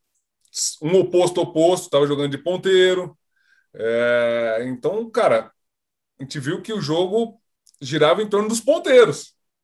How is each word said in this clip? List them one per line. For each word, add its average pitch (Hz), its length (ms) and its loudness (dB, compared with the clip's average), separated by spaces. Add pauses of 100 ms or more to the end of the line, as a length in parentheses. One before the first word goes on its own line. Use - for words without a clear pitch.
(840)
um 175 180 2
oposto 180 400 0
oposto, 170 500 0
tava 143 160 2
jogando 143 240 -4
de 135 80 -8
ponteiro. 185 800 0 (580)
É, 117 920 0
então, 180 440 -6
cara, 139 400 0 (680)
a - 40 -16
gente 135 160 -12
viu 156 240 -6
que 220 100 -10
o 208 80 -6
jogo 185 600 -4 (400)
girava 156 420 2
em 208 60 -6
torno 208 200 -2
dos 233 120 -4
ponteiros. 269 760 4 (300)